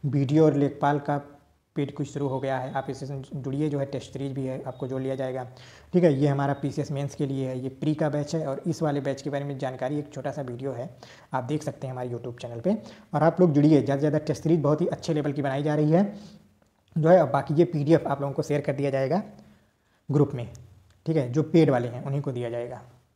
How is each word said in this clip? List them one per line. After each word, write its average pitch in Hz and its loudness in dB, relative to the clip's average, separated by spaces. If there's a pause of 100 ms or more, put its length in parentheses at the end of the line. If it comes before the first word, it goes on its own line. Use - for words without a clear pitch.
वीडियो 143 4
और 147 6
लेखपाल 143 2
का 147 -2 (560)
पेड 143 -4
कुछ 143 -6
शुरू 143 -6
हो 131 -4
गया 135 -4
है, 131 -8
आप 135 -4
इससे 131 -10 (280)
जुड़िए, 139 -4
जो 143 -2
है 139 -2
टेस्ट 131 -10
सीरीज 135 -8
भी 135 -6
है, 131 -6
आपको 131 -8
जोड़ 131 -4
लिया 135 -4
जाएगा, 131 -6 (500)
ठीक 175 4
है। 156 8
ये 143 4
हमारा 139 2
पीसीएस 143 -4
मेंस 139 -4
के 151 -4
लिए 135 -4
है, 131 -6
ये 131 -6
प्री 147 -2
का 156 0
बैच 147 -4
है, 151 -2
और 139 -4
इस 160 -2
वाले 143 0
बैच 135 -4
के 151 -6
बारे 143 -4
में 139 -6
जानकारी 131 -4
एक 147 -8
छोटा 139 -6
सा 143 -8
वीडियो 127 -6
है, 120 -8 (440)
आप 127 -2
देख 147 -4
सकते - -8
हैं 131 -8
हमारे 127 -8
YouTube 120 -10
चैनल 117 -10
पे। 196 0 (380)
और 147 4
आप 165 4
लोग 175 8
जुड़िए 147 6
ज़्यादा 139 6
से 135 -2
ज़्यादा, 151 2
टेस्ट 151 -4
सीरीज 165 2
बहुत 147 2
ही 175 0
अच्छे - -4
लेवल 147 -2
की 139 -4
बनाई 139 -2
जा 151 0
रही 151 2
है 196 4 (840)
जो 160 4
है। 165 8
बाकी 139 -2
ये 170 6
पीडीएफ़ 160 2
आप 139 -2
लोगों 139 -4
को - -2
शेयर 143 0
कर 143 -2
दिया 139 -2
जाएगा 135 0 (840)
ग्रुप 143 4
में, 120 -8 (580)
ठीक 160 0
है, 123 0
जो 151 2
पेड 156 6
वाले 123 2
हैं 123 -10
उन्हीं 139 -4
को 139 -6
दिया 120 -6
जाएगा 123 -8 (360)